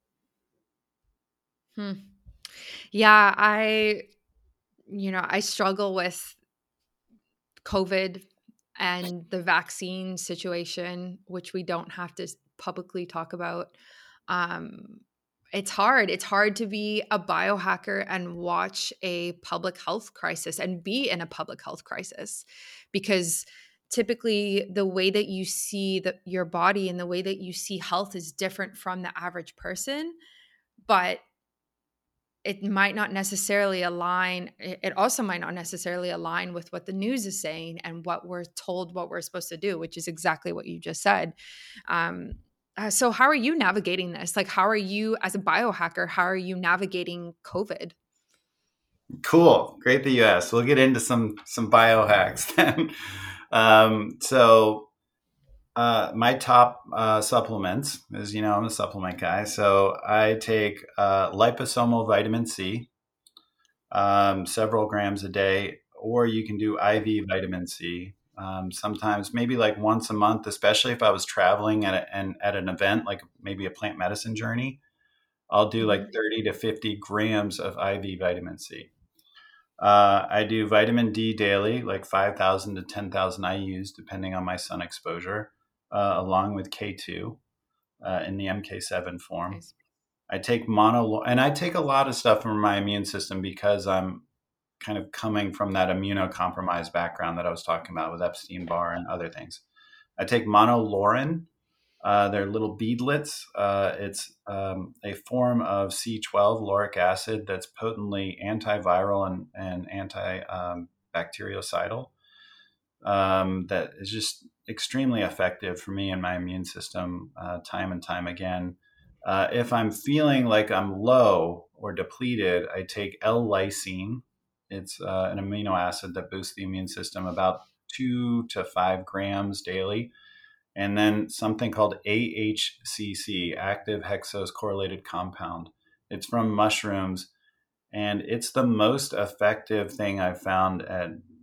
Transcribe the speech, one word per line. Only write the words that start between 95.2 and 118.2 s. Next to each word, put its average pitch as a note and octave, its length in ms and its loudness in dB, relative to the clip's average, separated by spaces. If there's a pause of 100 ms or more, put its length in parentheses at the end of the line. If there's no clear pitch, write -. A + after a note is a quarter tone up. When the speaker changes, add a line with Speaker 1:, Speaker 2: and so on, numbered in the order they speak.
Speaker 2:
from G2+ 180 -2
that F#2+ 160 2
immunocompromised F#2 1040 -2
background E2+ 460 -4
that F2 80 -4
I F2 40 -2
was E2+ 140 -6
talking E2 320 -4
about D#2+ 160 -4
with E2+ 100 -8
Epstein-Barr E2+ 720 -4
and F2 140 -8
other F2 220 -6
things. - 320 -16 (580)
I - 60 -2
take A#2 200 0
monolaurin. A2+ 1000 4 (580)
Uh, G2+ 240 4
they're G2+ 180 0
little G#2 320 -4
beadlets. B2 680 -2 (100)
Uh, G2 420 2
it's, G2 360 -8 (140)
um, G2 460 -6 (100)
a G2+ 100 -6
form B2 480 0
of G2+ 320 0
C A2+ 260 -6
twelve G#2+ 420 2
lauric G2+ 360 0
acid F#2 500 0
that's F#2 200 -6
potently G2+ 800 -6
antiviral G2+ 800 0
and, F#2 300 -6
and F#2 340 -8
anti-, F#2+ 520 -8
um, F2 480 -8 (260)
bactericidal, G2 920 -6 (1000)
um, F#2+ 600 2
that F2+ 320 -2
is G2 120 -10
just - 340 -6 (220)
extremely B2 540 -2
effective F2+ 580 -2
for - 120 -12
me G2 200 -4
and F#2 100 -4
my F2+ 140 -4
immune F2+ 300 -6
system, F2+ 640 -10 (100)
uh, F2 240 -8
time F#2 260 -6
and F2 120 -8
time F2+ 240 -6